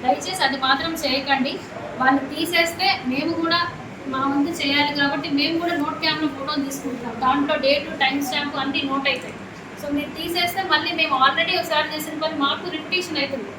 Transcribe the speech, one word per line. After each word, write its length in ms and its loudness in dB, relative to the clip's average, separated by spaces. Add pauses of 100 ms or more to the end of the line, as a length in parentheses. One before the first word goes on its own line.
దయచేసి 420 0
అది 200 2
మాత్రం 260 2 (100)
చేయకండి. 520 2 (480)
వాళ్ళు 200 6 (120)
తీసేస్తే 540 2 (240)
మేము 280 0
కూడా 200 2 (540)
మా 160 0
వంతు 220 2 (100)
చేయాలి 380 2
కాబట్టి 280 2 (120)
మేము 220 2
కూడా 200 0
నోట్ 220 -2
క్యామ్‌లో 320 2
ఫోటోలు 320 -2
తీసుకుంటున్నాం. 480 -6 (100)
దాంట్లో 300 4 (100)
డేట్, 240 4 (140)
టైమ్ 240 2
స్టాంప్ 340 -2
అన్నీ 200 0 (100)
నోట్ 200 0
అవుతాయి. 240 -6 (460)
So 40 -8 (120)
మీరు 220 -4
తీసేస్తే 440 -2 (100)
మళ్ళీ 180 2 (100)
మేము 240 2
already 360 2
ఒకసారి 340 0
చేసిన 280 -6
పని 220 -2
మాకు 200 -2 (100)
రిపిటేషన్ 480 -4
అవుతుంది. 360 -6